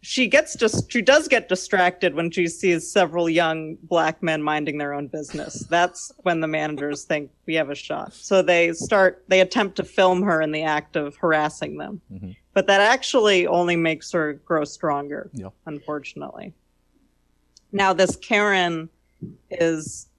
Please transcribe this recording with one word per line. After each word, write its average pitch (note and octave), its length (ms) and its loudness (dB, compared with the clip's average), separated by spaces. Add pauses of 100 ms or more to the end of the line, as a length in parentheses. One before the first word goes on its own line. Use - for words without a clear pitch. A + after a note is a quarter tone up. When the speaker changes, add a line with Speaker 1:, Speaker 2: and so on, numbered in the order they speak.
Speaker 1:
She B3+ 220 -2
gets D4+ 300 2
dis-, - 320 0
she A#3+ 120 -2
does D4 280 4
get A#3+ 200 2
distracted F3+ 680 0
when E3+ 160 -2
she F3 160 0
sees E3+ 420 -2
several E3+ 400 2
young D#3+ 540 -2
black D#3+ 360 0
men D#3 220 -2
minding D3+ 360 -2
their C#3+ 140 -6
own C#3+ 140 -8
business. D3 640 -10
That's F3 400 0 (120)
when E3+ 180 0
the D#3+ 80 -2
managers D3+ 560 -6
think, D3 260 -4 (160)
"We D#3+ 80 -4
have D3+ 160 -2
a C#3+ 60 -8
shot." - 360 -10
So F#3+ 300 2
they E3+ 300 4
start, F#3 560 2
they F#3+ 120 6
attempt F#3+ 360 2
to - 80 -4
film F#3 380 2
her E3+ 200 2
in D#3 80 -2
the D#3 140 -4
act D3+ 320 -2
of D3 200 -4
harassing D3+ 600 -2
them. D3+ 240 -12 (120)
Speaker 2:
Mm-hmm. F#2 180 -12 (220)
Speaker 1:
But F#3+ 140 2
that G3 140 6
actually G#3+ 680 4
only F3 300 2
makes E3 340 -2
her D#3 220 0 (120)
grow D#3 200 0
stronger, C#3+ 680 -6
Speaker 2:
Yeah. F#2+ 160 -10 (160)
Speaker 1:
unfortunately. D3 880 -12 (1160)
Now, G3 220 2
this F3+ 240 2
Karen F#3 720 0 (640)
is E3 560 -2 (100)